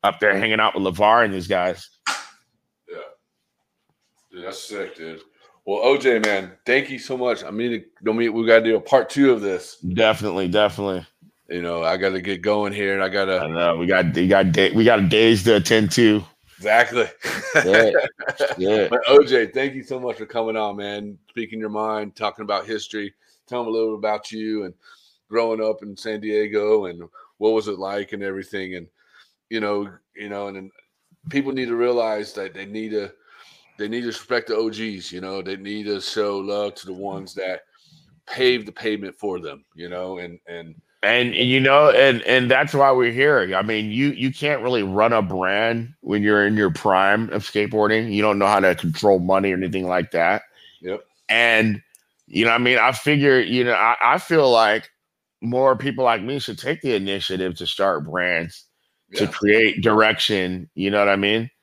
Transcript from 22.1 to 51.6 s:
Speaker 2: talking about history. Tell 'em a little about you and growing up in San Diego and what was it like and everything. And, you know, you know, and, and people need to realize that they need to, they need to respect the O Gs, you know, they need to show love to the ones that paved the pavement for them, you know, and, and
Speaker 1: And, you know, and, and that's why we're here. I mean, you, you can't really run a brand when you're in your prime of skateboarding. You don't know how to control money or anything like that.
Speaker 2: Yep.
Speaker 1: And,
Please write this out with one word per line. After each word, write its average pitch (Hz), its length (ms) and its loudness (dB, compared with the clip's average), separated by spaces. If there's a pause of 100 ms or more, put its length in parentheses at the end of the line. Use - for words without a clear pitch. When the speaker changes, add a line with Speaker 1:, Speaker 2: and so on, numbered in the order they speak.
Speaker 2:
talking 107 280 -6
about 101 240 -4
history. 104 480 -10 (320)
Tell 123 160 -6
'em 117 60 -6
a - 20 -4
little 113 240 -2
about 104 360 -6
you 110 340 -6
and 90 100 -12 (560)
growing 113 320 -2
up 107 200 -4
in 104 140 -16
San 107 240 -8
Diego 107 680 0
and 87 160 -12 (360)
what 110 160 2
was 107 140 -2
it 98 100 -8
like 98 340 -6
and 101 100 -10
everything. 95 520 -10
And, 87 120 -14 (640)
you 113 120 -4
know, 101 300 -4 (240)
you 104 140 -14
know, 101 200 -10
and, 98 100 -12
and 95 120 -18 (600)
people 139 220 -4
need 131 160 -6
to 117 80 -4
realize 113 580 -2
that 98 180 -10
they 98 140 -14
need 107 240 -10
to, 101 200 -6 (680)
they 104 100 -8
need 120 140 -6
to 120 60 -6
respect 117 400 -4
the 113 80 -2
O 113 120 0
Gs, 104 420 -10
you 90 120 -12
know, 95 180 -8
they 95 160 -8
need 104 280 -10
to 101 160 -4
show 101 380 -4
love 101 360 -4
to - 120 -20
the 95 60 -12
ones 95 420 -10
that 92 280 -8 (640)
paved 123 400 -2
the 107 60 -18
pavement 104 440 -8
for 92 240 -6
them, 71 240 -14 (100)
you 85 140 -16
know, 90 300 -10
and, 87 280 -14
and 82 280 -16 (280)
Speaker 1:
And, 120 320 0
you 123 260 2
know, 139 300 6
and, 123 320 6
and 123 280 2
that's 143 240 2
why 139 180 4
we're 123 200 2
here. 123 440 2
I 95 60 0
mean, 107 280 -4
you, 131 180 0
you 131 240 -4
can't 147 300 -4
really 123 200 0
run 104 320 2
a 110 80 2
brand 104 800 -2
when 104 220 -2
you're 104 240 4
in 107 100 2
your 104 140 4
prime 98 640 2
of 101 100 -4
skateboarding. 107 720 0
You 101 80 0
don't 104 180 2
know 98 80 4
how 101 140 4
to 92 140 4
control 90 440 2
money 95 340 0
or 90 40 -2
anything 92 320 -4
like 90 220 -2
that. 85 320 0 (400)
Speaker 2:
Yep. 92 200 -8 (280)
Speaker 1:
And, 110 500 2 (460)